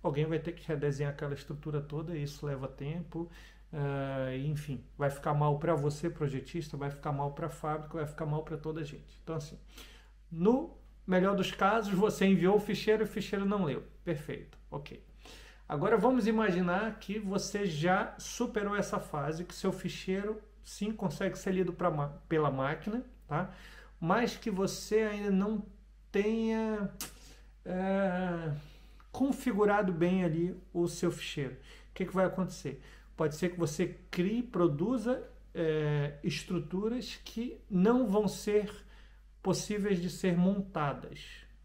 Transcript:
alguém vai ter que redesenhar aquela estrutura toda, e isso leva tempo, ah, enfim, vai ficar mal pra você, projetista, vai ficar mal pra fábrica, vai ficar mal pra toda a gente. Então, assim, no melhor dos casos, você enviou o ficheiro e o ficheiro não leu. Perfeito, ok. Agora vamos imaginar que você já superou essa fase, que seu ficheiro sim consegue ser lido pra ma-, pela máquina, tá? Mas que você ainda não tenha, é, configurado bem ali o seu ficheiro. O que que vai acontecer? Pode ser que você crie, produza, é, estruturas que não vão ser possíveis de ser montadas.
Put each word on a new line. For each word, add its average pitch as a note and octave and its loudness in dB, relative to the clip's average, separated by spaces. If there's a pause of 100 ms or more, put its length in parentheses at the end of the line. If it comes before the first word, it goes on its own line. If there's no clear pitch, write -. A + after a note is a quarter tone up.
alguém D3+ 2
vai D#3+ 0
ter E3+ -6
que - -14
redesenhar C#3+ 0
aquela C#3+ -4
estrutura D3 -6
toda, D#3 -6
e C#3+ -2
isso C#3+ -8
leva C3 -4
tempo, E3 -6 (420)
ah, C3+ -2
enfim, C#3+ -4 (140)
vai - 2
ficar D3+ -2
mal D3 4
pra E3 2
você, D3 0
projetista, D3 -4
vai C#3 -4
ficar D3 -6
mal C#3+ -2
pra E3 -4
fábrica, D#3 -6
vai D3+ -2
ficar D#3 -6
mal D3+ 0
pra D#3 -6
toda D#3 -6
a - -4
gente. - -14
Então, D#3+ -6
assim, D3+ -8 (720)
no A3 4 (280)
melhor F#3 6
dos F#3+ 0
casos, G3+ 4
você G3 4
enviou F#3+ 8
o G3+ 8
ficheiro G#3+ 2
e - 2
o - -8
ficheiro G3 -2
não G3 2
leu. C3 -2 (220)
Perfeito, - -6 (120)
ok. - -10 (640)
Agora F#3 4
vamos A#3+ 6
imaginar G#3 2
que G#3 -6
você G3+ -2
já F3+ 2
superou G3+ -2
essa F#3+ -2
fase, D#3 -4
que - -12
seu G3 0
ficheiro G3 -4 (240)
sim - -4
consegue F#3 -4
ser G3 -2
lido F3+ 2
pra F3 0
ma-, D3 -2 (160)
pela D3+ 4
máquina, D#3+ -2 (240)
tá? F3 -2 (480)
Mas G#3 2
que A3+ -4
você G3 0
ainda G#3 0
não G#3 2 (460)
tenha, A3 0 (760)
é, F#3 0 (600)
configurado G#3 2
bem F3 2
ali E3+ 0 (160)
o F3 2
seu E3+ 0
ficheiro. C3+ -6
O - -20
que F#3+ -2
que - -8
vai F#3+ 6
acontecer? F3+ -4 (380)
Pode D#3 2
ser F3+ 0
que F3 -6
você E3 -2 (120)
crie, G#3 0
produza, G3+ 2 (320)
é, D3+ 0 (100)
estruturas F#3+ -2
que A#3+ -6 (100)
não A3 6
vão G3+ 4
ser G#3 0 (720)
possíveis G3 0
de F3 -2
ser F3 2
montadas. F3 0 (200)